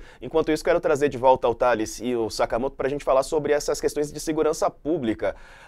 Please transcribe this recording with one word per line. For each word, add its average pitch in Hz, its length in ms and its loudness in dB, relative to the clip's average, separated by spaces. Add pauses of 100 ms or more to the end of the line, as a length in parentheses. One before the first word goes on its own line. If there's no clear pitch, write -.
(220)
Enquanto 156 300 0
isso, 156 120 -2
quero 175 160 2
trazer 147 300 2
de 127 80 -6
volta 131 300 4
o 117 80 2
Thales 110 440 0
e 123 160 -2
o 113 140 -2
Sakamoto 123 460 -2
pra 135 120 -2
gente 139 160 -6
falar 135 200 4
sobre 160 280 -2
essas 147 300 0
questões 147 300 -2
de 151 80 -12
segurança 156 500 0
pública. 120 640 -4 (320)